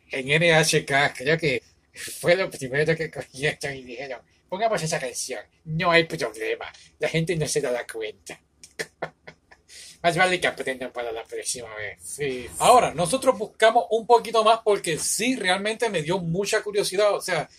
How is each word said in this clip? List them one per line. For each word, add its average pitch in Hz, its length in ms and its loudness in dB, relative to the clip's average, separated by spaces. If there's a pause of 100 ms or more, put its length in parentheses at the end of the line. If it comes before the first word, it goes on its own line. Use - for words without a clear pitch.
(120)
en 135 180 -6
N 165 240 4
H 156 300 4
K. 139 300 2
Creo 147 240 0
que 143 260 -2 (300)
fue - 420 0
lo 190 140 -2
primero 147 460 -2
que 156 160 -6
cogieron 143 640 -6
y 131 80 -14
dijeron, 123 380 -12 (280)
"Pongamos 202 320 -2
esa 156 180 -2
canción, 120 420 -8 (240)
no 165 260 0
hay 165 140 6
problema, 113 680 -6 (280)
la 151 80 -2
gente 165 280 0
no 151 120 -2
se 147 140 -2
dará 123 240 -4
cuenta". - 540 -12 (380)
<laughs> - 360 -12 (880)
Más 170 160 2
vale 180 240 2
que 143 60 0
aprendan 127 440 -6
para 120 220 -6
la 113 100 -8
próxima 113 520 -10
vez. 104 260 -12
Sí. 131 440 -6 (140)
Ahora, 185 340 6
nosotros 196 440 0
buscamos 220 540 4
un 220 140 0
poquito 226 380 4
más 226 200 6
porque 185 340 2
sí, 247 400 -2
realmente 208 520 0
me 180 120 -2
dio 170 180 -2
mucha 196 420 -2
curiosidad. 202 540 0
O 143 60 -4
sea, 160 260 -2 (120)